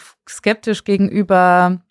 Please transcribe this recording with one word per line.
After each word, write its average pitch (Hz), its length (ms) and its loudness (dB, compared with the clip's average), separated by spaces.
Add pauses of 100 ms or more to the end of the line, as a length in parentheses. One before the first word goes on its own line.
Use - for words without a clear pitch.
(280)
skeptisch 214 560 -6
gegenüber 185 1080 0